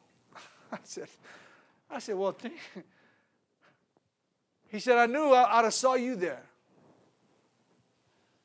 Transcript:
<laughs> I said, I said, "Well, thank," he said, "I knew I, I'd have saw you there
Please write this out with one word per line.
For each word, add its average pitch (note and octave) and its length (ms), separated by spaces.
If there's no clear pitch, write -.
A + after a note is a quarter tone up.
<laughs> - 400
I G#3+ 120
said, - 240
I C#4+ 80
said, G#3+ 180
"Well, F#3+ 160
thank," A#3+ 220
he G#3+ 100
said, A#3+ 200
"I A#3 80
knew C#4 260
I, A#3 260
I'd A#3 60
have G#3+ 100
saw C4 200
you B3+ 200
there D#3 280